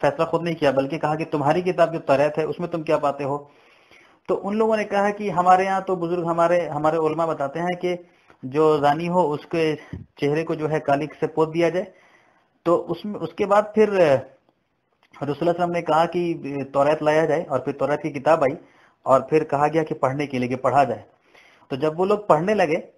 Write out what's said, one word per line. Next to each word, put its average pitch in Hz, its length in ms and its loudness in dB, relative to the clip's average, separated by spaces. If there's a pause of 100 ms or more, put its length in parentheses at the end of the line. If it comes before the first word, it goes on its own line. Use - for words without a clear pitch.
फैसला 147 260 0
खुद 165 160 -2
नहीं 170 120 -4
किया, 147 180 2
बल्कि 135 260 -2
कहा 151 160 -2
कि 160 120 -4
तुम्हारी 151 360 0
किताब 170 300 0
जो 165 80 -6
तौरात 143 380 0
है 156 80 -2
उसमें 170 240 -8
तुम 165 120 -6
क्या 151 160 0
पाते 143 260 -2
हो? 139 120 -4 (920)
तो 190 60 0
उन 202 220 -4
लोगों 220 200 2
ने 208 100 -2
कहा 202 260 0
कि 208 180 -6
हमारे 185 340 4
यहाँ 190 180 -2
तो 190 140 -2
बुजुर्ग, 170 300 -4
हमारे, 170 420 2
हमारे 151 300 0
उलमा 156 280 0
बताते 143 340 -4
हैं 175 160 -4
कि 180 200 -4 (500)
जो 151 340 4
जानी 143 260 2
हो 175 240 2
उसके 156 440 -2 (440)
चेहरे 147 240 0
को 165 120 -4
जो 151 140 -4
है 151 120 0
कालिक 147 340 0
से - 140 -4
पोत 156 200 0
दिया 165 220 0
जाए। 180 160 -4 (800)
तो 170 100 4
उसमें, 202 400 -6
उसके 180 300 -4
बाद 208 280 2
फिर 214 160 4
रसूल - 1400 -2
सल्लल्लाहु 139 100 -4
अलैहि 175 80 2
वसल्लम 175 180 -2
ने 175 120 -4
कहा 165 240 2
कि 147 680 -4
तौरात 143 280 2
लाया 156 240 4
जाए 151 180 0
और 135 140 -4
फिर 135 160 -4
तौरात 143 280 -2
की 156 80 -4
किताब 143 340 2
आई 135 120 0 (500)
और 123 240 4
फिर 156 140 4
कहा 147 240 0
गया 156 140 0
कि 156 120 -6
पढ़ने 139 320 -2
के 131 120 -6
लिए, 123 100 -2
कि 127 80 -4
पढ़ा 131 280 2
जाए। 110 200 -4 (680)
तो 139 60 -6
जब 156 200 -2
वो 180 80 -2
लोग 208 240 -2
पढ़ने 170 260 4
लगे 175 220 2 (220)